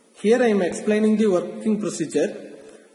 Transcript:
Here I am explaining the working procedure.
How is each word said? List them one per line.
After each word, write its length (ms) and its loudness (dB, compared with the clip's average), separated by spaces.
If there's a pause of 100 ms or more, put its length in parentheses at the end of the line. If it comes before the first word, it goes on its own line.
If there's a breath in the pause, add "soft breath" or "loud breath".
(140 soft breath)
Here 280 2
I 60 4
am 140 2
explaining 540 0
the 120 4
working 520 -2
procedure. 680 -4 (440 loud breath)